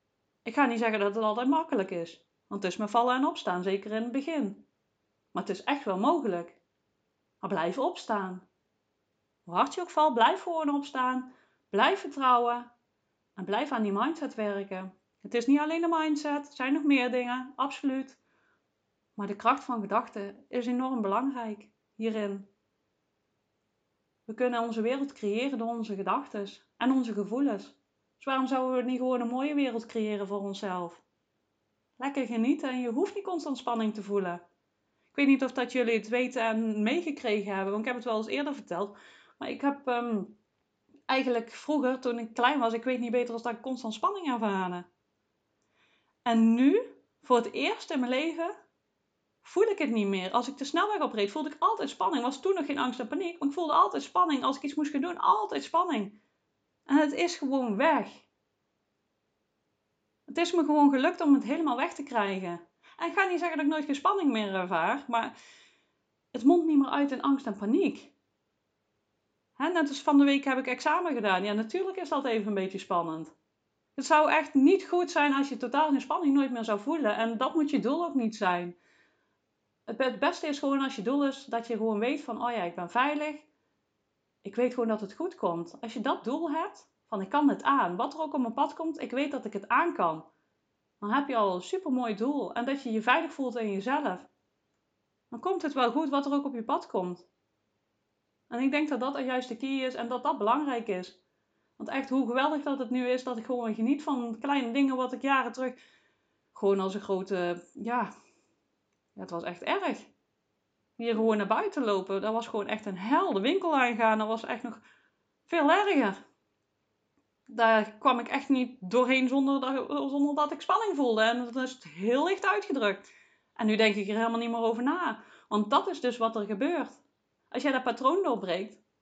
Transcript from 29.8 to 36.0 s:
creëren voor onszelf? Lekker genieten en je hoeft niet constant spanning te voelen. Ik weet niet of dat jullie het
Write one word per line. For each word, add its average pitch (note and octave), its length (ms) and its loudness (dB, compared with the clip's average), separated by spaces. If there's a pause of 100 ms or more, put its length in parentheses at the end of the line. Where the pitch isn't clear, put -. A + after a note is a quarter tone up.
creëren G#3+ 400 -2
voor G3+ 140 -4
onszelf? F#3+ 640 -6 (920)
Lekker C4+ 300 -4
genieten A#3+ 420 0
en B3+ 120 -2
je B3 100 -2
hoeft E4+ 240 -2
niet G4+ 100 -8
constant D#4+ 340 -4
spanning A3 360 0
te G#3 80 -8
voelen. F#3+ 320 -2 (760)
Ik - 80 -12
weet C#4+ 100 4
niet C4+ 180 6
of B3+ 80 -4
dat A#3+ 200 -2
jullie A#3 220 2
het A3 140 -2